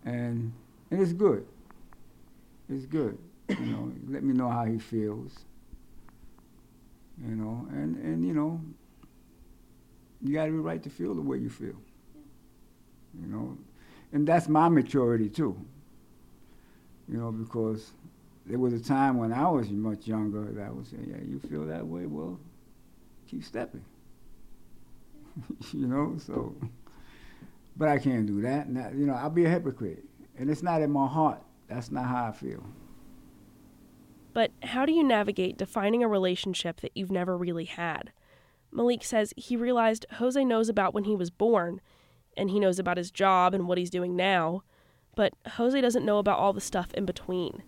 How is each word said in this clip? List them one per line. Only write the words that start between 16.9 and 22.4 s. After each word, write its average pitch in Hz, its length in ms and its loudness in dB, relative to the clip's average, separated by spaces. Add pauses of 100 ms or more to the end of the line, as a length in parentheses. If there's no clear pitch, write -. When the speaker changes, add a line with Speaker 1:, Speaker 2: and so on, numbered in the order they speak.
Speaker 1:
you 117 120 -6
know, 117 120 -4
because 110 640 -4 (540)
there 110 120 -4
was 123 140 4
a 117 80 -2
time 135 380 4
when 113 160 0
I 139 160 2
was 123 180 2
much 104 380 -2
younger 104 460 -2
that 107 100 -8
I 101 80 -10
would 123 160 -10
say, 117 100 -16 (100)
"Yeah, - 160 -10
you - 180 -8
feel 76 260 -6
that - 200 -6
way? 87 200 -6
Well, 76 340 -8 (840)